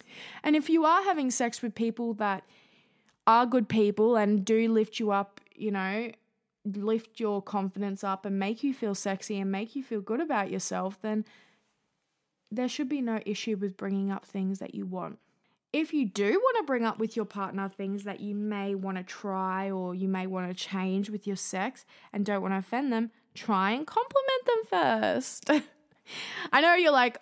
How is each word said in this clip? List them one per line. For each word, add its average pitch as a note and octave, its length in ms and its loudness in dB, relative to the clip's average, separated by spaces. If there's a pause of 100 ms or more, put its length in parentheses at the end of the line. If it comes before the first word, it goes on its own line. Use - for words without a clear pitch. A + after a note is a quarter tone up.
(420)
And D4+ 140 2
if D4+ 120 -2
you D#4+ 160 4
are E4+ 180 4
having D#4 280 0
sex - 320 -2
with A3+ 120 -4
people A#3 400 -2
that G#3 300 -2 (840)
are A#3 200 8
good A#3 220 2
people G#3+ 480 4
and G#3 280 4
do A3+ 280 4
lift A3 260 2
you G#3 140 0
up, G3 280 -2 (140)
you G#3+ 160 -4
know, G3+ 400 -2 (540)
lift G#3 560 -2
your G#3 200 0
confidence G3 640 -4
up F#3+ 220 -4
and G3 120 -2
make G3+ 240 -2
you C#4 120 0
feel G#3 200 -2
sexy G3 440 -4
and G3 120 -2
make G3+ 240 -4
you C4+ 80 -6
feel A3+ 180 -6
good A3 200 -4
about B3 300 -2
yourself, F#3+ 500 -4
then G#3+ 240 -4 (1300)
there B3 180 -2
should C4 200 -4
be C#4+ 120 -2
no A3+ 240 -2
issue G#3 320 -2
with F#3+ 200 -4
bringing G3 340 -2
up - 160 -6
things F#3+ 320 -4
that - 160 -10
you G3+ 100 -6
want. F3+ 340 -8 (540)
If D#4 220 -2
you C#4 120 2
do G3+ 260 0
want A#4+ 260 2
to G#4 60 0
bring B3+ 200 0
up A3+ 140 -2
with A3 180 -4
your A3 80 -2
partner G3 440 -6
things G3 360 -6
that G3+ 160 -10
you G#3 140 -6
may G3+ 400 -4
want F#3+ 240 -4
to F#3 60 -8
try F#3+ 640 -4
or F#3 240 -4
you F#3+ 140 -2
may F#3 180 0
want F#3 220 -4
to F3+ 60 -6
change F#3+ 540 -2
with G#3 180 -8
your G3 100 -2
sex G3 500 -6 (260)
and G#3 140 -2
don't G3+ 160 0
want F#3+ 100 -2
to F#3+ 60 0
offend B3 340 -2
them, A3+ 180 0 (240)
try G3 360 2
and C#4 160 -2
compliment C5 600 0
them A4+ 220 4
first. A#3+ 840 2
<laughs> - 1000 -4
I C4 80 6
know E4+ 140 8
you're E4+ 180 6
like, B3 300 4